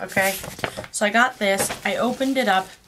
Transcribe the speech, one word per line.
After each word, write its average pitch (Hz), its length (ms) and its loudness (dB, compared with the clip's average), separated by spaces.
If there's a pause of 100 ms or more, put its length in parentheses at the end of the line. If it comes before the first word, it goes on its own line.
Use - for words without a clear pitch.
okay? 190 320 0 (560)
So - 160 -2
I 208 40 2
got 240 280 4
this, 196 320 0 (120)
I 196 140 -2
opened 247 400 0
it 247 120 2
up. 190 200 2 (200)